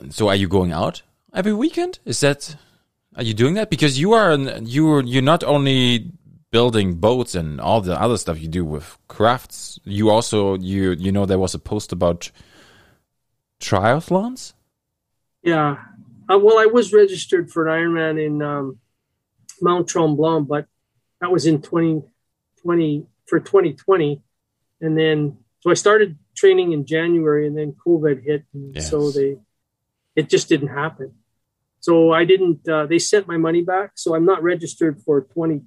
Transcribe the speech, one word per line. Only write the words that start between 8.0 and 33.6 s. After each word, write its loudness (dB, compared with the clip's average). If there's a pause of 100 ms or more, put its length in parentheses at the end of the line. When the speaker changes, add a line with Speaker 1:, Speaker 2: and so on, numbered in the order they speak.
Speaker 1:
other 0
stuff -6
you -10
do -4
with -10 (120)
crafts. -4
You -2
also, 0
you, -2
you -4
know, 0
there 0
was -2
a -10
post -8
about -2 (1300)
triathlons? -2 (920)
Speaker 2:
Yeah. 0 (560)
Uh, 8
well, 6
I 6
was 2
registered 2
for -2
an 0 (100)
Ironman -2
in, -4
um, -6 (840)
Mount 0
Tremblant, 0
but -4 (540)
that -4
was 2
in 2
twenty -2 (580)
twenty, -2 (200)
for 0
twenty 0
twenty. -2 (600)
And -2
then, 0 (220)
so 0
I 4
started 2 (160)
training 2
in -4
January, 0
and -6
then -8 (120)
covid 0
hit. -4
And -12
so -2
Speaker 1:
Yes. -2
Speaker 2:
they, -2 (800)
it -2
just 2
didn't 0
happen. -10 (680)
So 4
I 2
didn't, 2
uh, 0
they 2
sent 0
my -6
money 0